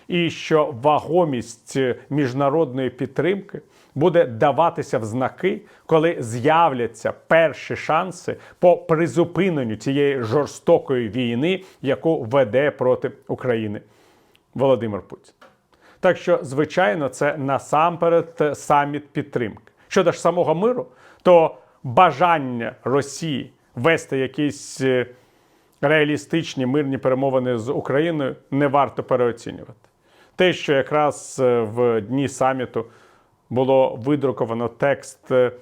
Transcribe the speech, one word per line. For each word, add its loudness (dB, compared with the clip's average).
І 0
що 0
вагомість 0
міжнародної 0
підтримки -4
буде 4
даватися 0
в -6
знаки, -4
коли 2
з'являться 0
перші 2
шанси -4
по 6
призупиненню 0
цієї 0
жорстокої 0
війни, -2
яку 0
веде 2
проти 0
України -4
Володимир 0
Путін. -20
Так 2
що, 0
звичайно, 0
це -2
насамперед 0
саміт 0
підтримки. -6
Щодо 2
ж -6
самого 0
миру, -2
то 6
бажання 2
Росії -4
вести 0
якісь, -6
е, 0
реалістичні 0
мирні -2
перемовини 0
з -6
Україною, -2
не 2
варто 0
переоцінювати. -4
Те, 4
що -2
якраз, -2
е, 4
в 0
дні -4
саміту -2
було 2
видруковано -2
текст, -4
е, 2